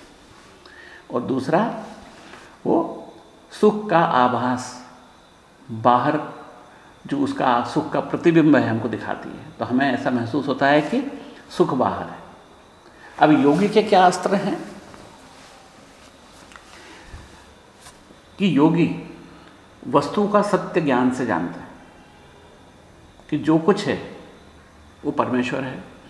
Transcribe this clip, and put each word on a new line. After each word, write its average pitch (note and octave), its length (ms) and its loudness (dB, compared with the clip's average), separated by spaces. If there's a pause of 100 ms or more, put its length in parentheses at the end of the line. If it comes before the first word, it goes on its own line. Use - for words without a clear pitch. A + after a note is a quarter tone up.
(1120)
और B2 120 -2
दूसरा, C3+ 380 0 (1080)
वो - 460 -2 (400)
सुख G#3+ 380 2
का E3 80 4
आभास B2 760 0 (920)
बाहर B2 520 2 (880)
जो C#3 120 -4
उसका C3+ 460 0
सुख - 280 -4
का C#3+ 100 -2
प्रतिबिंब D#3 540 4
है A#2 120 2
हमको A2+ 200 -2
दिखाती G2+ 400 -8
है, - 300 -16
तो A2+ 60 -4
हमें B2+ 220 0
ऐसा C3 240 -2
महसूस B2 380 -2
होता C3+ 180 0
है D3 160 6
कि A#3+ 200 -2 (540)
सुख E3+ 180 -2
बाहर G2+ 300 -2
है। - 140 -14 (1000)
अब D3+ 160 6
योगी D3 340 4
के G#3+ 140 2
क्या F#3+ 240 4
अस्त्र F3+ 300 0
हैं A#3+ 220 -4 (3750)
कि F#3 180 2
योगी E3 340 4 (920)
वस्तु D3 460 0
का G#3 160 2
सत्य - 360 -2
ज्ञान B2+ 300 2
से B2+ 160 -4
जानता E2+ 340 -4
है - 60 -16 (1600)
कि D3+ 100 -2
जो D#3 200 2
कुछ - 260 2
है A2+ 100 -2 (1080)
वो D3 80 -2
परमेश्वर B2+ 500 -2
है C3+ 200 -10 (280)